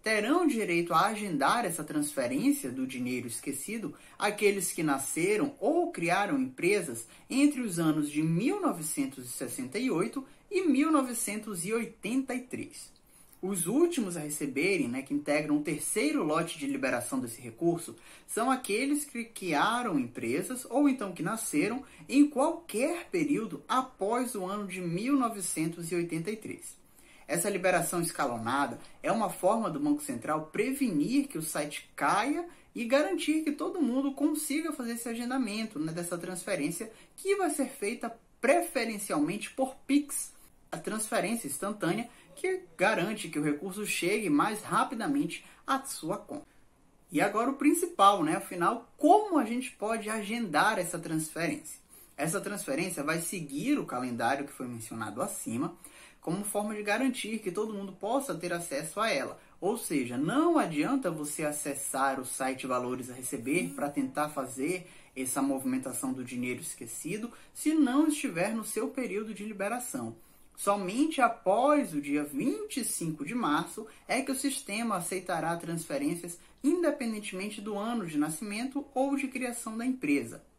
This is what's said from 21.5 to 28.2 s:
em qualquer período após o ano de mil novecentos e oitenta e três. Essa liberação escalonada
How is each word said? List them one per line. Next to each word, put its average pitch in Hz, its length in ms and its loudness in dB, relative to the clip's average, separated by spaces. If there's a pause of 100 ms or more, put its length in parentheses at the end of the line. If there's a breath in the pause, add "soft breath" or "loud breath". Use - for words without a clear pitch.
em 277 180 8
qualquer 311 840 0
período 220 580 0
após 240 680 0
o 190 120 -4
ano 202 200 -4
de 185 140 -8
mil 196 380 0
novecentos 175 720 -2
e 185 60 -2
oitenta 170 340 -2
e 226 60 -4
três. - 420 -12 (520 loud breath)
Essa 175 200 0
liberação 180 500 2
escalonada 123 800 0 (220 loud breath)